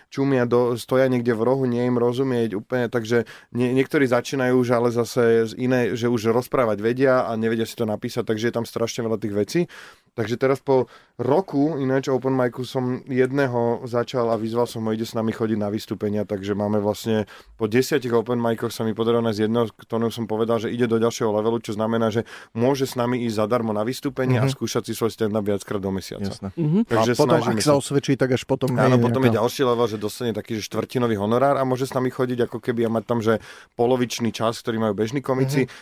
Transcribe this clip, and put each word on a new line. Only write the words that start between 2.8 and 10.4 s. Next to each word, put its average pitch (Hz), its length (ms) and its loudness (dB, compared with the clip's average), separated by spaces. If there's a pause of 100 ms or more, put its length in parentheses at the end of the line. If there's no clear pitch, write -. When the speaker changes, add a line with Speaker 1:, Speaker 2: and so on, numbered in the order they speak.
Speaker 1:
takže 117 360 0 (260)
nie-, 123 200 0
niektorí 131 380 2
začínajú 123 460 0
už 123 160 4
ale 120 180 4
zase 117 320 0 (240)
z 113 140 -8
inej, 127 340 2
že 120 160 0
už 113 240 2
rozprávať 117 480 0
vedia 127 400 4
a 110 160 -2
nevedia 113 320 0
si - 80 -14
to 117 80 -2
napísať, 107 400 -4
takže 113 240 0
je - 60 -4
tam 117 100 -2
strašne 117 400 -4
veľa 110 140 -2
tých 101 160 -4
vecí. 107 260 0 (500)
Takže 113 260 -4
teraz 135 220 2